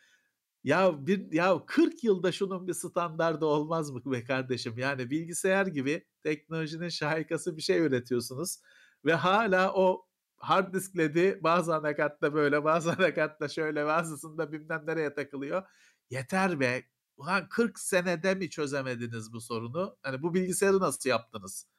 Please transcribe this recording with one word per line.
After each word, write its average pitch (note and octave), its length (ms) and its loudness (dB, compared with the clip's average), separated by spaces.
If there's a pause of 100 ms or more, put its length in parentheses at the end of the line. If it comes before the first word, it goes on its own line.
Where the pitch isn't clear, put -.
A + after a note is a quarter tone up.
(640)
Ya D3+ 440 4
bir, F#3+ 240 0
ya E3+ 340 2
kırk - 380 2
yılda F#3 280 4
şunun F#3 360 -4
bir E3+ 60 0
standardı E3 720 0
olmaz D3+ 460 0
mı A#2+ 140 -8
be B2 180 -2
kardeşim? B2+ 540 -2
Yani B2+ 320 -4
bilgisayar F3 580 0
gibi D3+ 380 -2 (180)
teknolojinin D#3+ 640 -4
şahikası D#3+ 680 -2
bir D#3 40 -10
şey F#3 180 2
üretiyorsunuz. B2+ 800 0 (480)
Ve D#3+ 80 4
hala F#3+ 600 4
o F#3 320 2 (320)
hard F#3 360 2
disk F#3 240 -6
ledi E3+ 460 2
bazı E3 320 2
anakartta D3+ 580 0
böyle, D3 300 2
bazı D#3+ 280 2
<laughs> D3+ 80 -2
anakartta D#3 480 0
şöyle, D#3 380 -2
bazısında D#3 640 -2
bilmem D#3 360 -8
nereye D#3+ 260 -2
takılıyor. C#3+ 500 -6 (460)
Yeter E3+ 500 -2
be! B2+ 240 0 (340)
Ulan E3 320 -4
kırk - 300 0
senede F#3 560 0
mi F#3+ 140 -4
çözemediniz A#2+ 840 -4
bu A#2 80 -10
sorunu? A#2+ 600 -6
Hani C3 200 -6
bu E3+ 120 -2
bilgisayarı F#3+ 460 4
nasıl C#3 300 0
yaptınız? G#2+ 580 -4 (120)